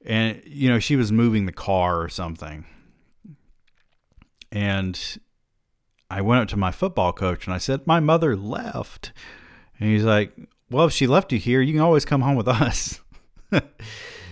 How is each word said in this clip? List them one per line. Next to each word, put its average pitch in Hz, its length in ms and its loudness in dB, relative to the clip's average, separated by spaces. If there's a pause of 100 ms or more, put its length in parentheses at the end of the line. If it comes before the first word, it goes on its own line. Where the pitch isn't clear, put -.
And, 110 420 -2
you 139 220 0
know, 120 100 4
she 147 180 0
was 110 160 2
moving 110 340 2
the 87 60 -6
car 90 480 0
or 82 80 -6
something. 82 560 -10 (1900)
And 98 720 -4 (880)
I 98 120 -4
went 117 180 4
up 107 80 -2
to 107 80 -4
my 92 160 0
football 98 400 0
coach 90 340 -4
and 92 80 -4
I 90 40 -4
said, 135 280 -4
"My 165 140 2
mother 156 340 2
left." 120 760 -8 (640)
And 104 100 -2
he's 107 160 2
like, 107 280 2 (380)
"Well, 147 160 2
if 151 60 2
she 135 140 2
left 151 260 2
you 117 60 0
here, 123 220 2
you 139 120 2
can 156 100 2
always 160 220 4
come 135 180 0
home 139 140 2
with 117 120 0
us." - 520 0 (500)
<laughs> 180 100 4 (720)